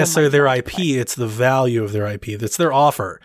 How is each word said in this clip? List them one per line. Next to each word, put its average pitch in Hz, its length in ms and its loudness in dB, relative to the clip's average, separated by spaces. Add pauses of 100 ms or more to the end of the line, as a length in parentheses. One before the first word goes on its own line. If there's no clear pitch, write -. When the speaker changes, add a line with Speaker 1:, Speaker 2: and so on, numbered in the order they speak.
Speaker 1:
necessarily 156 280 2
Speaker 2:
might - 40 -2
Speaker 1:
their 143 120 4
Speaker 2:
want 127 200 0
to - 80 -12
Speaker 1:
I - 40 -10
P, 175 160 0
Speaker 2:
play. 127 60 0
Speaker 1:
it's 120 160 -4
the 120 120 -4
value 123 560 0
of 104 100 -6
their 104 120 -2
I 104 120 -6
P. 104 180 -10
That's 107 220 -6
their 170 140 0
offer. 135 540 0